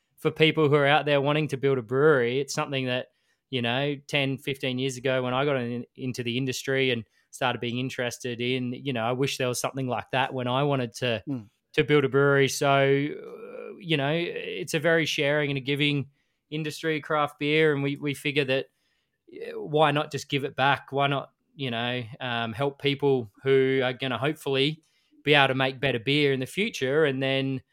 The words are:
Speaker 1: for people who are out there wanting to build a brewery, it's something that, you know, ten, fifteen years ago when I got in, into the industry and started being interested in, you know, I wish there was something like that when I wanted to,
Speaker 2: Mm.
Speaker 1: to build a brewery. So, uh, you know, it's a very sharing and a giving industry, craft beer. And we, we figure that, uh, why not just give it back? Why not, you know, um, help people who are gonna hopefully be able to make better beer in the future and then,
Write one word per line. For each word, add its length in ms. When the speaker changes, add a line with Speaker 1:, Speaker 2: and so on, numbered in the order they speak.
Speaker 1:
for 140
people 360
who 60
are 140
out 180
there 140
wanting 280
to 80
build 220
a 40
brewery, 580
it's 120
something 340
that, 200
you 140
know, 320
ten, 300
fifteen 420
years 160
ago 260
when 120
I 100
got 140
in, 260
into 300
the 120
industry 540
and 140
started 300
being 180
interested 640
in, 320
you 200
know, 120
I 80
wish 260
there 80
was 140
something 260
like 240
that 240
when 140
I 160
wanted 300
to, 340
Speaker 2:
Mm. 200
Speaker 1:
to 100
build 200
a 40
brewery. 400
So, 200
uh, 1120
you 180
know, 160
it's 640
a 60
very 260
sharing 440
and 80
a 20
giving 480
industry, 500
craft 380
beer. 340
And 120
we, 100
we 200
figure 320
that, 200
uh, 280
why 320
not 180
just 180
give 140
it 140
back? 340
Why 160
not, 240
you 160
know, 320
um, 320
help 300
people 480
who 400
are 80
gonna 260
hopefully 640
be 100
able 120
to 80
make 240
better 220
beer 320
in 80
the 60
future 580
and 180
then, 400